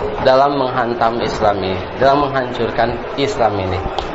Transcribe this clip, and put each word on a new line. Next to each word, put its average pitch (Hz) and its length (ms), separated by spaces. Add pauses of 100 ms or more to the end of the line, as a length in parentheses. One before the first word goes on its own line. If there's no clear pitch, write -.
(260)
dalam 139 320
menghantam 120 640
Islam 104 400
ini, 95 180 (160)
dalam 139 320
menghancurkan 120 880
Islam 117 420
ini. 92 220 (340)